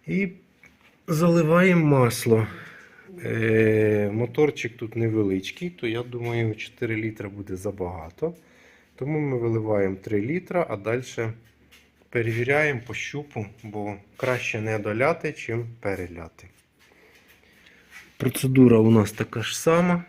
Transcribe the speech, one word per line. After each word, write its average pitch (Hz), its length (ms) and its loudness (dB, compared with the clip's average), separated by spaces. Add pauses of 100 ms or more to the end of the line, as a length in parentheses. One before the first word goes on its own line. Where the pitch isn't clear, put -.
І 185 220 -2 (800)
заливаємо 170 760 4
масло. 117 600 4 (800)
Е, 110 880 2
моторчик 120 640 -2
тут 113 200 -10
невеличкий, 110 720 -2
то, 127 160 -10
я 113 160 -4
думаю, 117 520 -4
чотири 113 420 -8
літра 107 320 -6
буде 98 280 -12
забагато. 92 760 -8 (640)
Тому 151 240 -4
ми 135 180 -2
виливаємо 107 580 0
три 104 240 -2
літра, 175 480 -2
а 110 80 -6
далі 113 260 -4 (1040)
перевіряємо 120 800 0
по 107 80 -12
щупу, 143 520 -8 (160)
бо 104 320 -8 (220)
краще 123 440 -4
не 110 180 -4
доляти, 113 540 -2
чим 117 340 -8 (140)
переляти. 87 680 -10 (1700)
Процедура 127 600 6
у 110 120 6
нас 107 220 6
така 113 300 -6
ж - 160 -8
сама. 175 500 2